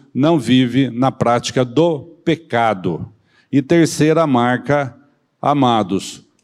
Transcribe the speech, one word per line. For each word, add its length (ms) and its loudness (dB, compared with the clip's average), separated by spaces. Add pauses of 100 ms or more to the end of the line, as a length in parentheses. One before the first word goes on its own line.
(140)
não 240 2
vive 500 0
na 220 -2
prática 540 -2
do 380 -2 (220)
pecado. 880 -2 (380)
E 100 2
terceira 640 2
marca, 720 0 (460)
amados, 840 0 (200)